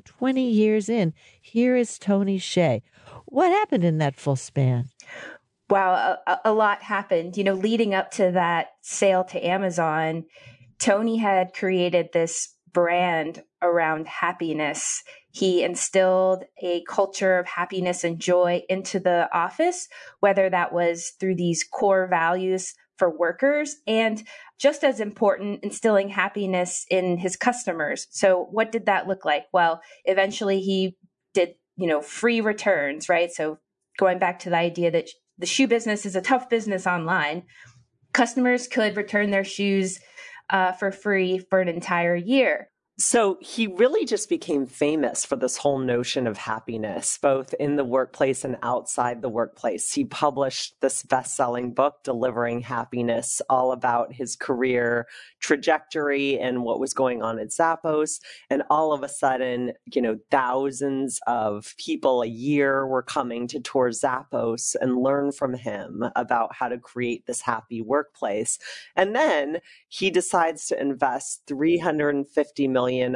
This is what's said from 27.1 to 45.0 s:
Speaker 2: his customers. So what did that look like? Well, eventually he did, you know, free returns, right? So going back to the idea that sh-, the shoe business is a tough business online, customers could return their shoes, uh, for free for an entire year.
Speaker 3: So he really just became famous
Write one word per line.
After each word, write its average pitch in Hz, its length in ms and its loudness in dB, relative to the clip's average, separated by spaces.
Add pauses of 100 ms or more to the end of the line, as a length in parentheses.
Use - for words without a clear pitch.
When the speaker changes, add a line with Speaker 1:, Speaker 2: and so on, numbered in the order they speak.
Speaker 2:
his 180 180 -2
customers. 165 760 -2
So 185 420 2
what 220 180 0
did 220 160 -4
that 190 220 2
look 190 160 -4
like? 147 280 0
Well, 165 280 4 (240)
eventually 196 560 2
he 190 360 0 (360)
did, 175 220 2 (220)
you 180 120 -2
know, 151 140 0
free 233 400 0
returns, 170 640 0
right? 170 240 2
So 156 260 -4 (400)
going 185 200 4
back 180 220 0
to 180 100 -6
the 170 80 2
idea 170 320 0
that 165 180 0
sh-, - 60 -20 (240)
the 175 80 -6
shoe 262 200 2
business 220 380 0
is 196 100 -6
a 190 60 0
tough 247 300 0
business 202 360 -2
online, 170 580 -2 (680)
customers 247 560 2
could 214 280 0
return 208 340 0
their 196 140 2
shoes, 196 540 0 (520)
uh, 185 220 2
for 190 200 -4
free 190 460 0
for 185 220 2
an 180 80 0
entire 175 480 0
year. 196 520 2 (300)
Speaker 3:
So 202 420 2
he - 260 -4
really 247 380 2
just 240 240 -4
became 147 380 -2
famous 147 580 -2